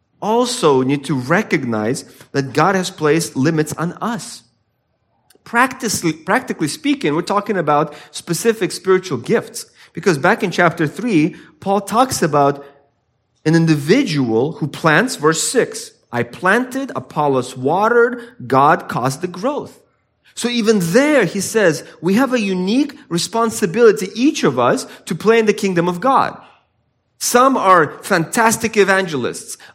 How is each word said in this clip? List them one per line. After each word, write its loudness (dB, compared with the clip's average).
also 2
need -2
to -4
recognize -2
that -4
God 2
has -2
placed -2
limits 0
on -6
us. -8
Practically, -2
practically -4
speaking, -2
we're -2
talking -2
about 0
specific -4
spiritual -2
gifts. -4
Because -2
back 0
in -2
chapter 0
three, 0
Paul -2
talks 0
about 2
an 4
individual 2
who -6
plants, 0
verse 0
six, -2
"I -2
planted, -2
Apollos -2
watered, 0
God 4
caused -4
the -6
growth." -6
So -4
even 2
there, 2
he -4
says, 2
we 0
have 0
a 0
unique -2
responsibility, 0
each 0
of 2
us, 2
to -6
play 4
in 2
the 4
kingdom -2
of -4
God. 0
Some 4
are 4
fantastic 0
evangelists. 0